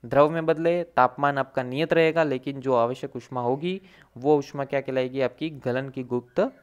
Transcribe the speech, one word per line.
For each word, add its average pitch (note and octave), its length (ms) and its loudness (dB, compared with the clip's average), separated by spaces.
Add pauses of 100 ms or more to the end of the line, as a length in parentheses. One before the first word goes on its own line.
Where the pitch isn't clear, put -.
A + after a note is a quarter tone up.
द्रव C3+ 260 6
में D#3+ 160 -2
बदले, E3+ 380 2
तापमान C#3 540 2
आपका C3+ 260 -4
नियत C#3+ 300 -2
रहेगा, E3 300 4
लेकिन C#3 380 -4
जो C3 140 2
आवश्यक A#2+ 400 0
ऊष्मा B2 260 -8
होगी D3+ 400 -2 (360)
वो C#3+ 200 2
ऊष्मा C#3 280 -4
क्या C3+ 160 -2
कहलाएगी? C3 400 -2
आपकी C3 280 -4
गलन C3+ 400 -4
की C3 140 -8
गुप्त B2 360 -4 (240)